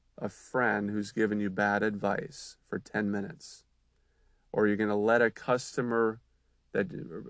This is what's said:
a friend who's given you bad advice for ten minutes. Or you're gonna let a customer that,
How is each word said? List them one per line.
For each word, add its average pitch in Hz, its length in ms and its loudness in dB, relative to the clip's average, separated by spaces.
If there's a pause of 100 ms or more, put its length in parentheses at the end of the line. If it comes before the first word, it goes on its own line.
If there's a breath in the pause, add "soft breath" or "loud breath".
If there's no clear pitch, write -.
(180)
a 107 120 -6
friend 107 600 0
who's 104 220 -4
given 107 280 2
you 104 120 0
bad 101 320 2
advice 101 800 -4
for - 140 -6
ten 104 320 -4
minutes. - 520 -8 (880)
Or 107 140 4
you're 104 120 4
gonna 104 180 2
let 113 260 4
a 113 80 6
customer 117 920 0 (500)
that, 104 200 -2 (380)